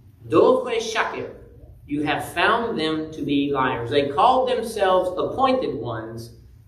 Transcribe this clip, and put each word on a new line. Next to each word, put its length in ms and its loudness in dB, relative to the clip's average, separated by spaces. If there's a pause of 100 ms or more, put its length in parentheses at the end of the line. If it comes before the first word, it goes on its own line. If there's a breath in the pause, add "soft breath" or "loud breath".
(280)
Dovre 520 4
Shaker. 560 -4 (500)
You 160 -4
have 300 -4
found 480 0
them 320 -4
to 100 -10
be 300 0
liars." 380 -2
They 180 2
called 400 4
themselves 640 0
appointed 680 0
ones, 560 -8 (360)